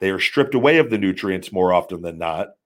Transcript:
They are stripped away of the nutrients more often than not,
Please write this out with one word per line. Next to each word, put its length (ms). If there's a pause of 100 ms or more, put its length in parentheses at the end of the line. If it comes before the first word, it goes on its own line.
They 100
are 100
stripped 340
away 240
of 120
the 80
nutrients 540
more 200
often 300
than 160
not, 300 (180)